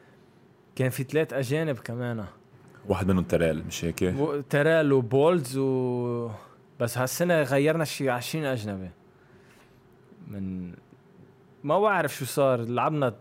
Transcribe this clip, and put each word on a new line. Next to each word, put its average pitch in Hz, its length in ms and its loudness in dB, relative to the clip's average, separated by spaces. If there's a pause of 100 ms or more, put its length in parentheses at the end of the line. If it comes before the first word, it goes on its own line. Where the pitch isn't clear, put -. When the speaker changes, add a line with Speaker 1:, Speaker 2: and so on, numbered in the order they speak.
(760)
Speaker 1:
كان 127 140 0
في 131 140 -6
تلات 151 300 -2
أجانب 139 460 -2
كمان. 117 460 -6 (640)
Speaker 2:
واحد 95 200 0
منهم 92 160 4
تريل، 82 440 2
مش - 180 -6
هيك؟ 90 340 0
Speaker 1:
و-، 147 220 -2
تريل 151 520 2
وبولدز 135 640 4
و-، 123 720 -2 (500)
بس 117 180 -2
هالسنة 160 440 2
غيرنا 143 440 2
شي 135 240 -4
عشرين 123 360 -4
أجنبي. 104 440 -4 (1400)
من، 92 460 -8 (920)
ما 151 160 2
بعرف 190 360 2
شو 139 100 -6
صار. 131 360 2
لعبنا 123 600 0